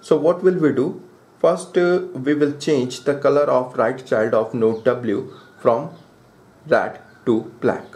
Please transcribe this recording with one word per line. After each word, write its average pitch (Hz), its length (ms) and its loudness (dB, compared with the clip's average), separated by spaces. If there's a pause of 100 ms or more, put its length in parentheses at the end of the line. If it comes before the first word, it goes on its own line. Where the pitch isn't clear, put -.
So - 160 2
what 175 260 0
will 185 160 2
we 151 140 2
do? 131 300 -2 (380)
First, 180 360 0
uh, 180 260 2 (120)
we 139 200 0
will 147 180 0
change 139 520 -2
the 143 100 0
color 143 280 2
of 131 340 0
right 127 300 -2
child 110 280 0
of 110 200 0
node 110 300 0
W 117 480 -2 (280)
from 131 300 0 (760)
red 104 320 0 (240)
to 113 360 0
black 87 240 -2 (120)